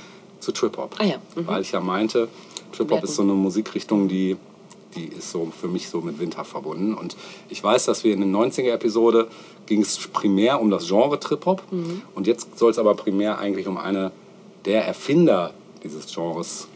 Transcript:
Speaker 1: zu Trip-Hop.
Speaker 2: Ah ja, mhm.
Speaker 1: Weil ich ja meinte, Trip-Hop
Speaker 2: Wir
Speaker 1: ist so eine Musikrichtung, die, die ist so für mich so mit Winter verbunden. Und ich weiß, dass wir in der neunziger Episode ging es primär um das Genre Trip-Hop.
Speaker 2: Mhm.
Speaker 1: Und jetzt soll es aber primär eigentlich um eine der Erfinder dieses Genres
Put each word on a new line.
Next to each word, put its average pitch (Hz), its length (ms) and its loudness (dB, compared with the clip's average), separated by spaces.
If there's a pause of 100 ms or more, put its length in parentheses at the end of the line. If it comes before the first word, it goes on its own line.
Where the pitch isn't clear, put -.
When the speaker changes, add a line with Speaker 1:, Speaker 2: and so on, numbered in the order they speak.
(380)
Speaker 1:
zu - 140 -6
Trip-Hop. - 460 -4
Speaker 2:
Ah 214 60 0
ja, 160 120 0 (180)
mhm. 170 120 -6
Speaker 1:
Weil 98 160 -2
ich - 100 -8
ja - 80 -2
meinte, 107 480 0 (440)
Trip-Hop 101 260 0
Speaker 2:
Wir - 60 -2
Speaker 1:
ist - 120 -4
so 104 60 0
eine 98 100 4
Musikrichtung, 98 760 0
die, 92 300 0 (580)
die 82 120 -10
ist - 260 -12
so 82 180 -4 (100)
für 92 60 -6
mich 87 220 -4
so 82 140 -6
mit 78 180 -8
Winter 85 240 -6
verbunden. - 500 -4
Und - 220 -10 (320)
ich - 160 -10
weiß, 117 220 4
dass 110 180 0
wir 110 80 6
in 95 80 0
der 98 80 0
neunziger 120 460 2
Episode 113 520 4 (400)
ging 107 160 4
es - 240 -2
primär 117 540 2
um 107 100 4
das 87 160 0
Genre 127 320 4
Trip-Hop. 180 440 -2 (100)
Speaker 2:
Mhm. 175 300 -6 (120)
Speaker 1:
Und 95 140 0
jetzt - 320 -2
soll 117 100 6
es 113 80 0
aber 104 160 4
primär 101 460 0
eigentlich 98 260 -2
um 95 100 -4
eine 95 360 -2 (540)
der 101 200 2
Erfinder 104 640 4 (320)
dieses 78 320 -12
Genres 85 600 -6